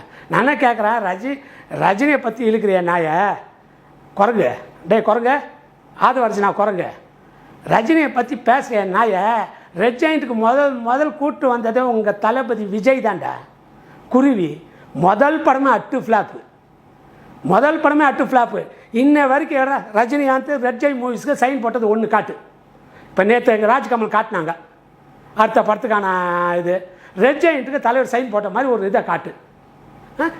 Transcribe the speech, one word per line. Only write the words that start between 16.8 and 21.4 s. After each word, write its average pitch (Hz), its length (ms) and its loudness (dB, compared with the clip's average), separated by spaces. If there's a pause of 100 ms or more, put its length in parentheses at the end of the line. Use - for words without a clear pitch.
முதல் 269 400 2
படமே 302 280 2
அட்டு 254 160 0
ஃப்ளாப்பு. 233 360 0 (300)
இன்ன 285 360 4
வரைக்கும் 285 360 0
எடா 269 140 0 (160)
ரஜினிகாந்த் 262 580 0 (140)
ரெட் 240 180 -2
ஜெயண்ட் 277 180 0
மூவிஸ்க்கு 247 400 -4